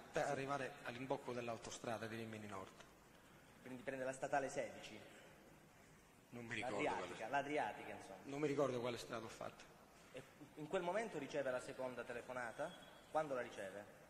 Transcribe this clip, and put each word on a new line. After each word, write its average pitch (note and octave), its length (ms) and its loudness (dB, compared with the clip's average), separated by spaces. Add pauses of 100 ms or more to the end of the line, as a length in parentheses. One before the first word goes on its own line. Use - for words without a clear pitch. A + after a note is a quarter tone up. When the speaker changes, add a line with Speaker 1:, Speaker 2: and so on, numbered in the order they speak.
(120)
Speaker 1:
per D#3 140 4
Speaker 2:
Sì. C#3+ 40 4
Speaker 1:
arrivare C3+ 440 2 (100)
all'imbocco B2+ 500 0
dell'autostrada A2+ 720 0
di A2 120 -2
Rimini A2 300 -4
Nord. F#2+ 360 -6 (800)
Speaker 2:
Quindi B2+ 200 -6
prende C3+ 220 0
la C3 100 2
statale C3+ 360 4
sedici? G#2+ 500 -2 (1300)
Speaker 1:
Non A#2+ 140 -6
mi A2+ 100 -4
ricordo G#2 260 2
Speaker 2:
L'Adriatica, A2 340 2
Speaker 1:
quale A2 160 -2
Speaker 2:
l'Adriatica, C3 640 2
insomma. G2 320 -8
Speaker 1:
Non C#3 140 -2
mi D3+ 80 4
ricordo C3+ 340 6
quale A#2+ 160 2
strada A2+ 280 -4
ho A2 40 -4
fatto. - 340 -6 (480)
Speaker 2:
E C3 100 -6 (340)
in D3+ 120 -4
quel F#3 160 6
momento F3+ 340 2
riceve C3+ 320 2
la B2+ 120 4
seconda B2+ 420 -2
telefonata? A#2+ 640 -2 (400)
Quando D3+ 240 6
la B2 80 4
riceve? G#2 680 -4